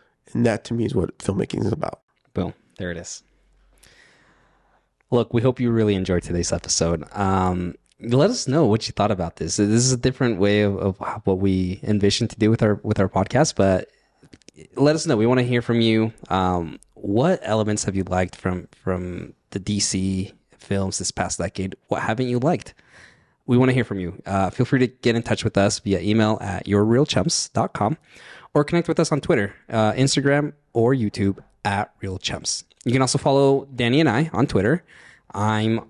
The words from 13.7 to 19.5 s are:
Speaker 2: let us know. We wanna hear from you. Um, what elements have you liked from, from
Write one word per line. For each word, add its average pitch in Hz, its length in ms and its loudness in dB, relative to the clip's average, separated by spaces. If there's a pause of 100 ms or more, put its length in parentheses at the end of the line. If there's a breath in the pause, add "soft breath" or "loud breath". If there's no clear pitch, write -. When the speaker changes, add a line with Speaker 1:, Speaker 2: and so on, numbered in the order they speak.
Speaker 2:
let 147 200 4
us 165 100 -4
know. 151 100 0
We 107 120 2
wanna 127 160 2
hear 120 180 0
from 117 200 0
you. 110 320 2 (160)
Um, 90 500 -2 (160)
what 123 480 0
elements 107 400 -2
have 95 120 -4
you 95 80 -2
liked 92 320 -2
from, 92 360 -6
from 90 640 -8 (180)